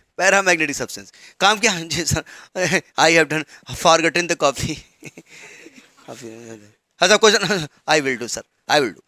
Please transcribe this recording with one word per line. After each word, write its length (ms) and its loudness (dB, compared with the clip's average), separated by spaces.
पैरामैग्नेटिक 580 2
सब्सटेंस। 380 -10
काम 200 2
क्या? 200 0
<laughs> 40 -8
"जी 220 -6
सर, 180 -2
I 100 6
have 200 4
done, 160 -4
forgotten 500 2
the 100 -2
coffee।" 380 -2
<laughs> 0 -
अच्छा, 160 4
क्वेश्चन, 500 2
<laughs> 120 -12
"I 120 4
will 160 -4
do 100 -10
sir, 160 -10
I 80 4
will 140 -2
do।" 140 -20